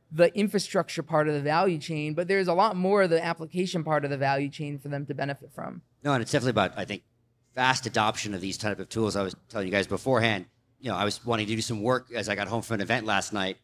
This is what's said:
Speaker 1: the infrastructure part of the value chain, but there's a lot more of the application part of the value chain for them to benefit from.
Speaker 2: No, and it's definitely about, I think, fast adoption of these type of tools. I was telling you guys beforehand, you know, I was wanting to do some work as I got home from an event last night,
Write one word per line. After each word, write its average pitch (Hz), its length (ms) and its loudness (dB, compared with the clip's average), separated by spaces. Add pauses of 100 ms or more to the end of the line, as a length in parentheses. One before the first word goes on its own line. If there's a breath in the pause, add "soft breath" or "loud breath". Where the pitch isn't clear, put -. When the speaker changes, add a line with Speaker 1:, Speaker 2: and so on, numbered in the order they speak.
Speaker 1:
the 170 240 4
infrastructure 202 680 0
part 151 240 2
of 151 60 2
the 143 80 0
value 165 360 2
chain, 151 360 -4
but 175 160 -2
there's 196 180 2
a 170 60 2
lot 196 240 4
more 190 260 4
of 180 60 4
the 165 120 4
application 170 640 -2
part 151 220 2
of 139 60 -4
the 139 60 -2
value 139 300 0
chain 143 320 -8
for 147 80 -14
them 143 180 -6
to 143 80 -8
benefit 139 400 -8
from. - 280 -12 (220)
Speaker 2:
No, 143 100 2
and 120 80 2
it's 110 100 -4
definitely 127 200 4
about, 98 260 2
I 95 80 -4
think, 101 180 -8 (500)
fast 127 320 2
adoption 110 480 0
of 92 60 -6
these 92 180 -6
type 104 220 -4
of 92 80 -10
tools. 104 300 0
I 98 60 2
was 92 120 -4 (140)
telling 101 180 -6
you 90 60 -2
guys 95 140 2
beforehand, 110 580 0 (340)
you 127 100 -8
know, 95 60 -2
I 98 100 0
was 104 200 -4
wanting 110 220 0
to 113 80 -2
do 110 60 -2
some 110 200 -4
work 123 320 -2
as 107 160 -4
I 101 60 -2
got 101 120 -4
home 110 140 -2
from 113 140 -4
an 101 60 -2
event 110 240 0
last 101 280 0
night, 98 300 -2